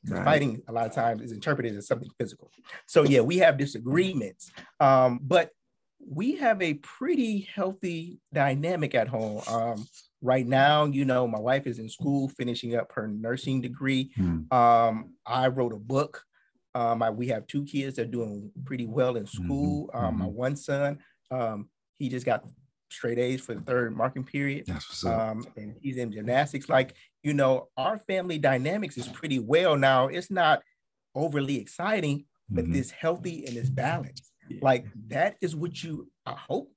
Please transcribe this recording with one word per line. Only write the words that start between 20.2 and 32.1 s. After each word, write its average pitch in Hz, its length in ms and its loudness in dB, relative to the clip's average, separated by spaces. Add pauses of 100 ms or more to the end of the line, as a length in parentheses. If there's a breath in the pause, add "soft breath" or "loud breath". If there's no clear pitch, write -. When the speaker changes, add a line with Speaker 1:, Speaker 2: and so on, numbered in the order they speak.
Speaker 2:
Mm-hmm. 92 100 -4
Speaker 1:
one 127 220 -2
son, 143 420 -2 (320 soft breath)
um, 110 380 -4 (300)
he 131 100 -4
just 123 160 -6
got 117 220 0 (420)
straight 117 300 -4
A's 127 240 0
for 117 120 -8
the 107 60 -8
third 117 340 0
marking 131 300 -2
period. 143 420 -4
Speaker 2:
That's 82 220 -8
what's - 160 -10
up. 113 160 0 (160)
Speaker 1:
Um, 117 100 -10 (120)
and 107 240 -12
he's 131 160 -4
in 120 120 -4
gymnastics. 127 600 -2
Like, 131 240 4 (280 soft breath)
you 147 120 0
know, 131 420 4
our 180 220 -2
family 180 400 -4
dynamics 147 580 0
is 123 100 -6
pretty 135 320 -4
well 151 380 4
now. 135 320 6
It's 170 220 -6
not 170 320 4 (520)
overly 143 440 -2
exciting, 156 680 -2 (240)